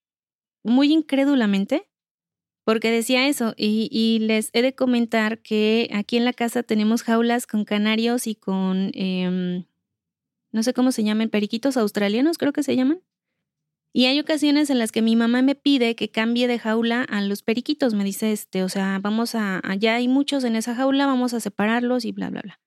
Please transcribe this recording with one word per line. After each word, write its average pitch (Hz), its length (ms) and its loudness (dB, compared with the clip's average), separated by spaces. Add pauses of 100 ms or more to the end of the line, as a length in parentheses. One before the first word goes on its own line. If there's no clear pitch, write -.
(640)
muy 262 280 4
incrédulamente, 269 1000 2 (760)
porque 226 260 2
decía 254 380 2
eso, 233 260 -2
y, 214 360 0
y 226 280 2
les 220 320 0
he 233 100 0
de 262 140 0
comentar 233 640 0
que 214 520 0
aquí 208 240 -2
en 233 80 2
la 247 80 0
casa 240 300 -4
tenemos 220 400 0
jaulas 233 440 0
con 214 160 -4
canarios 220 640 0
y 214 80 -4
con, 190 580 -2
em, 185 720 -2 (880)
no 220 120 -2
sé 254 100 0
cómo 254 180 2
se 226 120 -2
llaman, 214 260 0
periquitos 226 480 -2
australianos, 214 600 0
creo 285 160 0
que 294 100 -2
se 247 120 -2
llaman. 269 260 0 (920)
Y 247 120 4
hay 269 140 2
ocasiones 294 500 2
en 254 100 2
las 220 120 -2
que 220 100 -2
mi 226 140 2
mamá 233 260 2
me 269 140 2
pide 240 400 0
que 214 140 -6
cambie 233 380 0
de 240 120 0
jaula 233 440 0
a 208 180 -4
los 202 220 -4
periquitos. 247 520 -2
Me 202 80 -2
dice, 202 280 -2
este, 190 320 -4
o 185 60 -2
sea, 196 320 -2
"Vamos 220 340 -2
a, 196 280 -2
a, 190 120 -4
ya 220 200 0
hay 247 120 0
muchos 277 360 0
en 226 120 -2
esa 226 200 -4
jaula, 277 320 2
vamos 247 260 0
a 233 60 -4
separarlos", 233 640 -2
y 208 60 -6
bla, 196 180 -8
bla, 190 120 -8
bla. - 260 -20